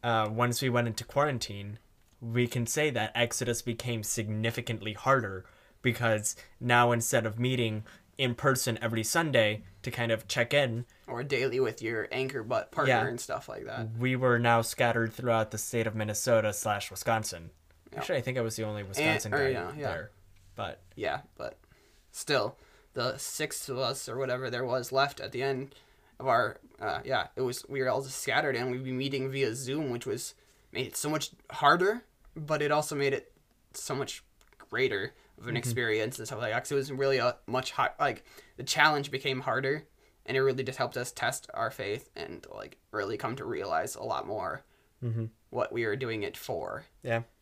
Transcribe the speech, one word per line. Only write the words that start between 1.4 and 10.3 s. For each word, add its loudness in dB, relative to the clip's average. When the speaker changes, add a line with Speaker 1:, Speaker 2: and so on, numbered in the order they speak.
Speaker 1:
we 2
can 0
say 2
that -2
Exodus 0
became -4
significantly -2
harder 0
because 2
now 6
instead 2
of -4
meeting 0
in 2
person 2
every 0
Sunday 2
to -6
kind 0
of -2
check 0